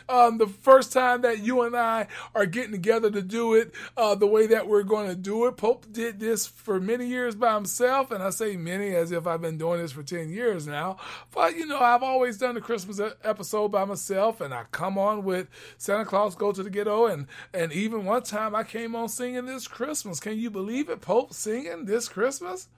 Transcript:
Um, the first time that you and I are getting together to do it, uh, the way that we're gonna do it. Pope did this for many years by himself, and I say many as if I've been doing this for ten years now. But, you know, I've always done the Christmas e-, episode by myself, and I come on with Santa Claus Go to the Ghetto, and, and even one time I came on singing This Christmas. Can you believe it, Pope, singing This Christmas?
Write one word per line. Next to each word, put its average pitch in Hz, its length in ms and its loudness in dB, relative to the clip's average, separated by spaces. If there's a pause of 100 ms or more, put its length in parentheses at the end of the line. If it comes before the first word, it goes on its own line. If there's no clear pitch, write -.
Um, 240 300 6
the 220 100 4
first 262 460 6
time 247 300 4
that 233 160 2
you 240 240 0
and 233 120 -4
I 226 320 0 (260)
are 202 120 2
getting 208 260 -4
together 214 400 2
to 202 100 -2
do 226 320 0
it, 226 200 4 (240)
uh, 214 180 4
the 202 120 4
way 220 200 6
that 214 220 4
we're 208 140 6
gonna 202 300 0
do 196 320 0
it. 247 120 0
Pope 247 340 0
did 226 300 -6
this 220 260 -2
for - 320 -4
many 233 280 -2
years 247 280 -2
by 220 200 2
himself, 247 560 0
and 190 120 -4
I 196 60 -2
say 208 260 -4
many 185 400 -4
as 170 160 2
if 170 160 -2
I've 170 140 -2
been 160 160 -4
doing 170 240 -2
this 165 100 -8
for 143 120 -14
ten 165 260 -8
years 190 380 -2
now. 156 280 -4 (380)
But, 330 240 4
you 330 80 -6
know, 285 160 -2
I've 240 200 6
always 254 360 0
done 247 180 -2
the 220 60 -6
Christmas 202 400 -6
e-, 214 80 -2 (160)
episode 208 480 -2
by 196 100 2
myself, 202 560 0
and 139 140 -8
I 117 180 -8
come 190 260 -4
on 208 280 0
with 185 240 -2 (280)
Santa 208 280 -2
Claus 202 300 0
Go 208 180 -2
to 190 100 -8
the 202 60 -8
Ghetto, 208 380 2
and, 147 200 -4 (260)
and 165 200 -4
even 208 320 -2
one 240 180 0
time 214 320 -4
I 220 80 0
came 226 320 -8
on 233 140 -4
singing 247 380 -6
This 262 200 -10
Christmas. 254 540 -8
Can 214 160 -6
you 233 120 -4
believe 214 380 -6
it, - 140 -8
Pope, 233 320 0
singing 254 500 -6
This 226 240 -2
Christmas? 311 720 -4